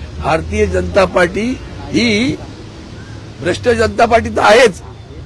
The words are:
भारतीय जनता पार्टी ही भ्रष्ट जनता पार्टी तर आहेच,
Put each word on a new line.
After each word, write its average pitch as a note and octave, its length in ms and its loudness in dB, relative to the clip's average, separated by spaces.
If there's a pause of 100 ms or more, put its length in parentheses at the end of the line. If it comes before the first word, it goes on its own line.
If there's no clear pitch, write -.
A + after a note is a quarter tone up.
(180)
भारतीय D#3+ 480 0
जनता F#3 380 2
पार्टी F#3+ 540 0 (320)
ही A3+ 460 0 (1040)
भ्रष्ट F3 280 -2
जनता A3+ 360 2
पार्टी A#3 240 4
तर G#3 120 -2
आहेच, G#3 420 6 (440)